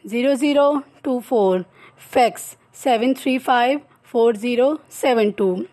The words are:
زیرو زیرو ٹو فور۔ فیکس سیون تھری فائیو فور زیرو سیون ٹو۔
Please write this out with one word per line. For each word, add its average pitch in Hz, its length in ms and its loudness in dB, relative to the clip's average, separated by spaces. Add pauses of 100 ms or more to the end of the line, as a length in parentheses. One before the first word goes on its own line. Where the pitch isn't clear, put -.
زیرو 240 280 0
زیرو 285 400 2 (280)
ٹو 247 180 -4
فور۔ 196 400 0 (520)
فیکس 240 300 2 (320)
سیون 254 400 0
تھری 262 240 -2
فائیو 254 420 0 (320)
فور 233 220 2
زیرو 240 400 0 (160)
سیون 226 400 0
ٹو۔ 190 260 -2 (180)